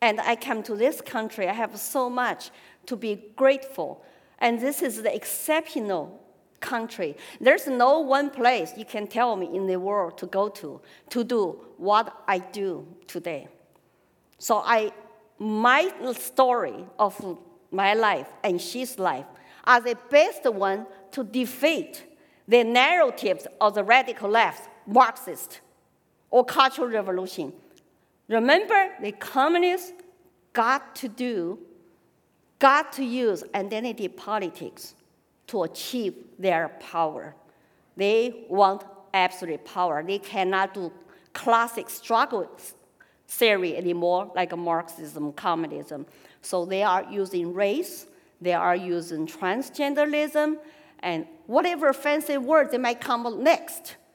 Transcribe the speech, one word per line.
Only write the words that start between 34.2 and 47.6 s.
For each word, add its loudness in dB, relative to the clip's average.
to -2
achieve -6
their 2
power. -4
They 0
want 4
absolute 0
power. -2
They -4
cannot -2
do -8
classic 0
struggle 0
s-, -18
theory 2
anymore, 0
like -2
Marxism, -6
communism. -6
So -4
they -2
are 2
using -4
race, -2